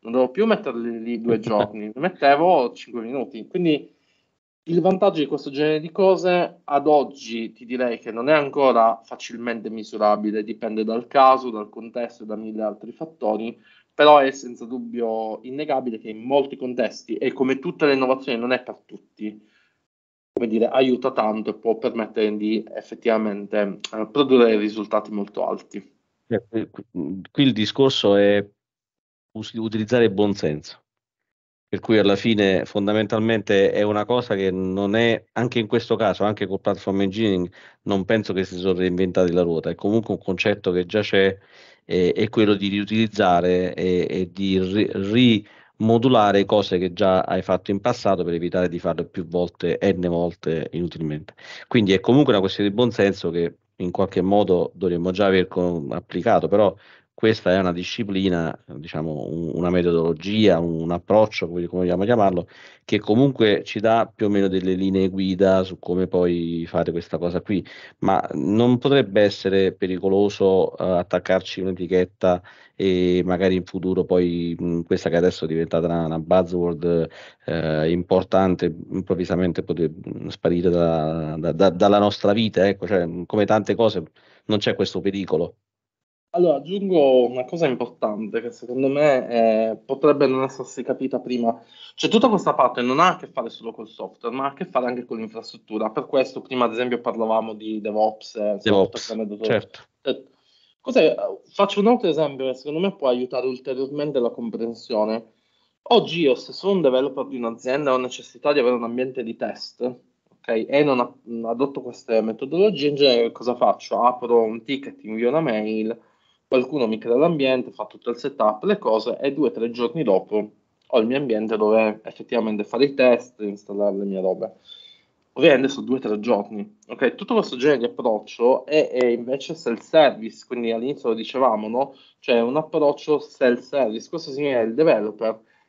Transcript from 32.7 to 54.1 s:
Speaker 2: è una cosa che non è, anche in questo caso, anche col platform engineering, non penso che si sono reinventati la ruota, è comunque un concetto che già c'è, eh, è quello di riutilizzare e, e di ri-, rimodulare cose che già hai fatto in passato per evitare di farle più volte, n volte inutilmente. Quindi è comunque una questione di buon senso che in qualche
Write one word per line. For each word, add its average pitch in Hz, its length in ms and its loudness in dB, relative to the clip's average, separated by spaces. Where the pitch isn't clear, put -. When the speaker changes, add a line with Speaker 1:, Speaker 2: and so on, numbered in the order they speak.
Speaker 2:
è 101 100 0
una 104 240 0
cosa 123 300 -2
che 98 140 0
non 95 460 -2
è, 113 380 2
anche 117 260 -2
in 110 80 -2
questo 113 280 0
caso, 101 280 0
anche 104 220 -2
col 95 160 -6
platform 98 400 -2
engineering, 95 500 0
non 98 220 0
penso 107 280 0
che 92 120 -2
si 92 100 -12
sono 90 240 -2
reinventati 90 540 0
la 90 80 2
ruota, 82 300 -2
è 82 40 -6
comunque 104 380 0
un 87 80 -6
concetto 98 500 -2
che 90 140 0
già 104 160 -2
c'è, 98 340 2
eh, 90 300 2
è 110 160 0
quello 107 240 4
di 98 160 -2
riutilizzare 95 1040 0
e, 90 360 0
e 90 220 -4
di 95 280 0
ri-, 101 840 2
rimodulare 110 680 4
cose 98 320 2
che 90 160 -2
già 95 300 2
hai 90 180 -2
fatto 92 300 -2
in 98 100 -2
passato 101 420 0
per 85 120 -2
evitare 87 340 0
di 85 100 -6
farle 85 240 -4
più 87 220 -8
volte, 87 560 -2
n 90 260 0
volte 85 640 -4
inutilmente. 78 600 -8
Quindi 104 240 2
è 92 80 4
comunque 131 320 4
una 101 100 4
questione 101 280 0
di 98 60 -6
buon 120 160 2
senso 95 400 0
che 85 260 -4
in 90 140 -6
qualche 92 300 -2